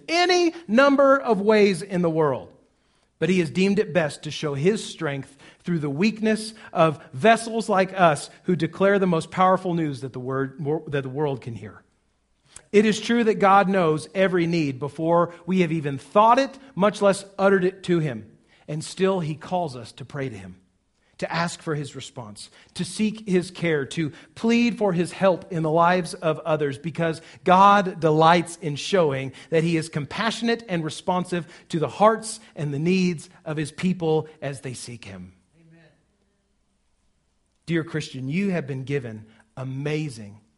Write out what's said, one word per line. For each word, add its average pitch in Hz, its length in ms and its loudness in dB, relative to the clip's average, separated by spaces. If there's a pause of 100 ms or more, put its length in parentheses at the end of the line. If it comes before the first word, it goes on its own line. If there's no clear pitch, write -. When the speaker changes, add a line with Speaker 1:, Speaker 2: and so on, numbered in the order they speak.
Speaker 1:
any 349 460 2 (140)
number 269 500 4
of 240 220 0
ways 202 420 4
in 196 200 -4
the 170 80 0
world, 147 420 -2 (640)
but 160 100 -2
he 185 120 2
has 160 100 -2
deemed 190 300 2
it 202 120 -4
best 151 300 -2
to 151 80 -10
show 143 240 -6
his 180 300 0
strength 139 520 -10 (280)
through 175 140 -2
the 147 120 -4
weakness 220 640 -2 (180)
of 160 300 2 (100)
vessels 175 560 2
like 185 300 0
us 165 320 2 (140)
who 180 100 0
declare 190 440 2
the 190 80 0
most 160 240 -2
powerful 185 440 2
news 147 280 -4
that 135 100 -10
the 131 80 -10
word, 135 440 -6 (240)
that 143 140 -4
the 131 60 -10
world 139 320 -4
can 117 140 -12
hear. 101 280 -16 (920)
It 214 120 6
is 214 120 2
true 233 240 2
that 214 160 0
God 196 300 6
knows 165 480 0
every 180 320 2
need 147 320 -2
before 165 520 0 (140)
we 185 140 2
have 165 100 0
even 147 260 -4
thought 220 440 4
it, 269 180 -4 (160)
much 202 260 0
less 196 240 2 (140)
uttered 196 260 4
it 185 200 -4
to 175 160 0
him. 117 280 -6 (380)
And 151 160 -8
still, 190 380 -2
he 156 160 -6
calls 170 400 -6
us 117 160 -16
to - 120 -18
pray 135 240 -8
to 110 80 -12
him, 92 200 -16 (640)
to - 140 -8
ask 170 300 -4
for 156 140 -4
his 143 180 -8
response, 117 560 -16 (240)
to 180 100 -6
seek 214 440 -4
his 180 240 0
care, 156 340 -2
to 156 240 -4 (240)
plead 233 420 2
for 202 160 0
his 170 200 -2
help 185 400 0
in 160 100 -2
the 156 80 0
lives 170 440 2
of 156 260 -2
others, 151 360 -2
because 165 460 -4 (220)
God 190 560 6
delights 160 560 4
in 147 180 -6
showing 135 580 0 (180)
that 165 120 2
he 170 140 0
is 160 120 -4
compassionate 226 800 -4
and 170 140 -4
responsive 180 640 -4 (220)
to 170 100 -2
the 151 80 -2
hearts 214 540 0 (160)
and 147 180 -6
the 139 60 -4
needs 180 500 0 (140)
of 156 120 -8
his 151 140 -4
people 165 560 -2 (160)
as 139 200 -10
they 131 120 -10
seek 117 300 -16
him. 92 280 -18 (280)
Speaker 2:
Amen. 165 240 -20 (1800)
Speaker 1:
Dear 165 180 -2
Christian, 131 440 -10
you 190 220 -2
have 165 160 -4
been 131 160 -8
given 117 440 -8 (300)
amazing, 131 840 -8 (180)